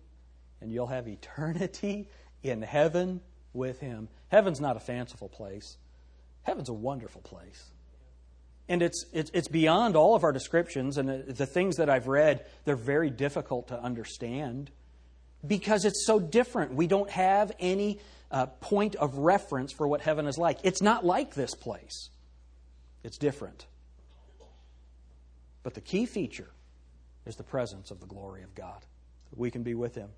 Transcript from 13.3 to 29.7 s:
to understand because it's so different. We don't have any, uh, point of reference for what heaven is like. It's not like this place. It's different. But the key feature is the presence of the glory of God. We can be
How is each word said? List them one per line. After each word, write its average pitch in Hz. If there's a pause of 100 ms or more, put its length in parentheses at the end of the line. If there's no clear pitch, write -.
to 120
understand 123 (760)
because 202
it's -
so 220
different. 175
We 160
don't 196
have 190
any, 196 (320)
uh, 131
point 202
of 139
reference 147
for 151
what 147
heaven 151
is 139
like. 165
It's 185
not 208
like 190
this 131
place. - (920)
It's 117
different. - (2000)
But 127
the 107
key 208
feature 190 (720)
is 113
the -
presence 104
of 92
the 92
glory 95
of 92
God. 90 (520)
We 117
can 120
be 117